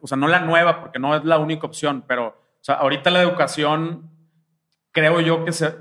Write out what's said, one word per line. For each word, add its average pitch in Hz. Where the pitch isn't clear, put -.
o 143
sea, 135
no 139
la 170
nueva, 165
porque -
no 139
es 151
la 160
única 156
opción, 143
pero, 123
o -
sea, 139
ahorita 143
la 180
educación, 160
creo 160
yo 165
que 170
se, 156